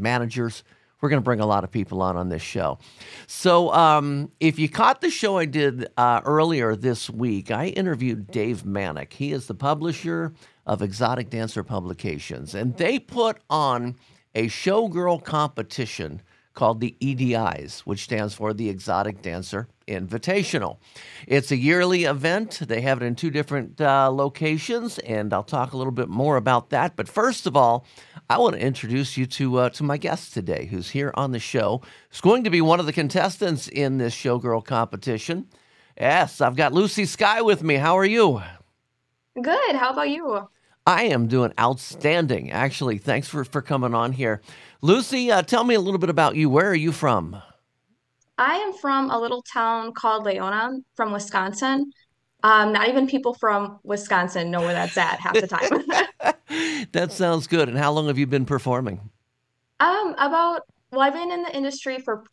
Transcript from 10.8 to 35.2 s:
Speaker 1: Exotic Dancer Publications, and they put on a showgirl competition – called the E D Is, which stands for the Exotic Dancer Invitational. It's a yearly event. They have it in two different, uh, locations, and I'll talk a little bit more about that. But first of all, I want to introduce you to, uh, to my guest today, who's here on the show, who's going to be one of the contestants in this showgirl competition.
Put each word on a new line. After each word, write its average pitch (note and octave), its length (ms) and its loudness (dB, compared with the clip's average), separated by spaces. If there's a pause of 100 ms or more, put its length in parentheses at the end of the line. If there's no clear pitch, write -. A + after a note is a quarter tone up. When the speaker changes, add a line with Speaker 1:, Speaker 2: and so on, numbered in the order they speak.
Speaker 1:
Exotic A2+ 480 -2
Dancer A2+ 320 -4
Publications, E2+ 920 -8
and A#2 200 -2
they A3+ 220 0
put A3+ 400 -2 (100)
on B2+ 460 -2 (400)
a A2+ 140 0
showgirl F3+ 720 0
competition – A#2 1000 -4 (320)
called A2+ 240 2
the A#2+ 220 -2
E C3+ 160 -2
D B2 180 0
Is, D#2 460 -4
which - 240 -6
stands G#2 280 -4
for G#2+ 220 -4
the A2 140 -4
Exotic G2 520 -2
Dancer F#2 460 -8 (220)
Invitational. G#2+ 880 -4 (500)
It's C3 240 2
a C#3 60 2
yearly F3 480 2
event. E3 600 -2
They A#2 160 -2
have B2+ 220 0
it - 20 -4
in A#2+ 120 -2
two E3 140 -4
different, C#3+ 500 -4
uh, C#3 320 4
locations, D#3 880 -2
and G#2+ 340 -2
I'll G2 80 0
talk B2+ 300 -4
a C#3 40 -8
little C3 140 -4
bit B2+ 180 -4
more C3+ 280 0
about B2 340 2
that. D3 240 0
But - 140 -8
first A3 400 -2
of C#3 80 -2
all, B2 280 4 (460)
I C3 80 4
want A#3 160 4
to - 80 -4
introduce B2+ 540 -2
you C3 100 0
to, B2+ 320 0
uh, B2 120 2
to - 120 -8
my C#3+ 140 0
guest - 360 -4
today, F2 340 -4
who's F#2 240 -8
here C#3 260 -4
on C3+ 160 -2
the A#2 80 -4
show, A2+ 420 0 (260)
who's - 120 -16
going A3+ 240 6
to G#3+ 60 0
be E3+ 100 4
one D#3+ 180 6
of E3 80 -2
the D3 60 -2
contestants F3 760 0
in C3+ 320 0
this A#2 160 0
showgirl A#2+ 500 -2
competition. A#2 840 -4 (520)